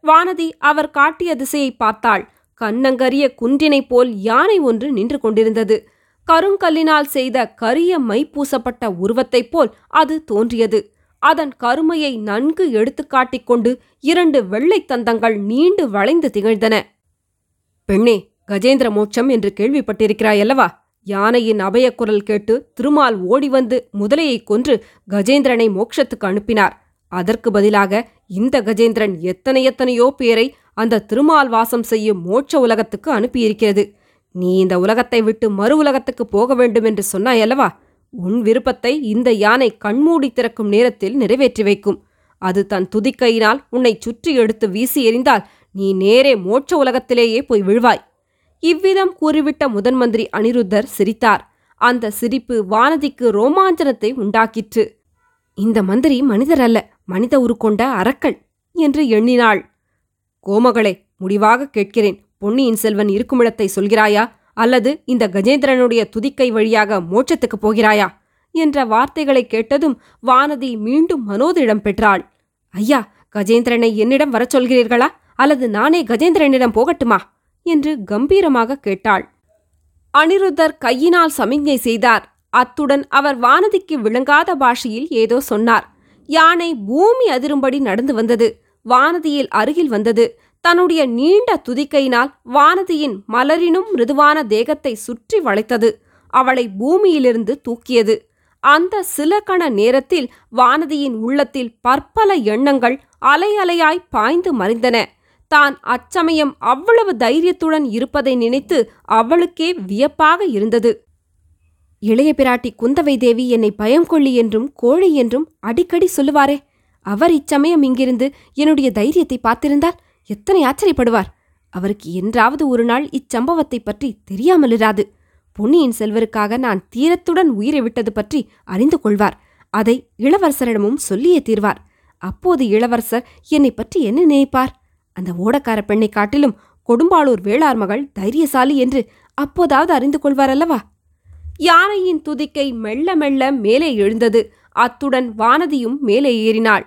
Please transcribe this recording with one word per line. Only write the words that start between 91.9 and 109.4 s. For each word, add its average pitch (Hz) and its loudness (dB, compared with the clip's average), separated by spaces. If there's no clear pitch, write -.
வானதியின் 294 0
மலரினும் 330 0
மிருதுவான 294 2
தேகத்தை 233 -2
சுற்றி 240 -6
வளைத்தது. 220 0
அவளை 254 0
பூமியிலிருந்து 254 0
தூக்கியது. 233 -2
அந்த 349 2
சில 330 -2
கண 359 -2
நேரத்தில் 254 0
வானதியின் 269 0
உள்ளத்தில் 254 -4
பற்பல 381 0
எண்ணங்கள் 254 0
அலை 320 2
அலையாய் 349 0
பாய்ந்து 294 -2
மறைந்தன. 226 0
தான் 285 2
அச்சமயம் 311 -2
அவ்வளவு 381 0
தைரியத்துடன் 311 0
இருப்பதை 254 -2
நினைத்து 240 -2
அவளுக்கே 330 0